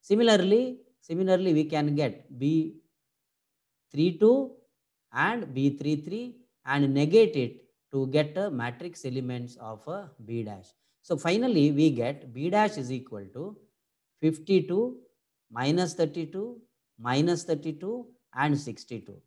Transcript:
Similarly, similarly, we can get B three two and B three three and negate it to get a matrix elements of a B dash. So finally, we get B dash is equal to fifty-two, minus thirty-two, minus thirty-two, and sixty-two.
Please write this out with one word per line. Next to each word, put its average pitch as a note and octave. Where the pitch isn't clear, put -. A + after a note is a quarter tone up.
Similarly, A3
similarly, F#3
we D3+
can D3
get C#3
B D#3
three D#3+
two B3+
and D#3+
B C#3
three D3
three G#3+
and C#3
negate D#3
it B2
to C3+
get D3+
a G3+
matrix B2
elements B2
of A2
a D#3+
B A#2
dash. G#2
So E3+
finally, F3
we D3+
get C3
B C#3+
dash G#3
is B2
equal A#2+
to F#3
fifty-two, F3+
minus D3+
thirty-two, E3+
minus C#3+
thirty-two, E3
and C#3+
sixty-two. G#2+